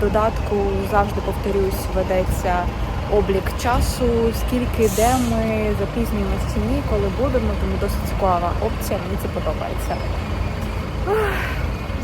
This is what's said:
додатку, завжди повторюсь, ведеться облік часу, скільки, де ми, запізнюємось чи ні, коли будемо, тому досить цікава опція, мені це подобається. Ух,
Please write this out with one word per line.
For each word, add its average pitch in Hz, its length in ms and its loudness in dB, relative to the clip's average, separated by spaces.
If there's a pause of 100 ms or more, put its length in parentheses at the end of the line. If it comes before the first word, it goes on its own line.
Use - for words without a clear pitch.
додатку, 214 560 2 (340)
завжди 208 360 2
повторюсь, 190 540 0 (140)
ведеться 185 580 2 (640)
облік 190 300 2 (160)
часу, 247 440 2 (340)
скільки, 247 420 0 (160)
де 226 100 6 (200)
ми, 226 120 2 (380)
запізнюємось 202 720 0
чи - 80 -2 (100)
ні, 277 80 2 (120)
коли 202 180 2 (120)
будемо, 233 320 2 (100)
тому 190 220 0
досить 202 280 0
цікава 175 380 2 (180)
опція, - 360 -2
мені 190 200 -4
це 196 40 -2 (100)
подобається. - 560 -2 (1200)
Ух, 427 180 2 (760)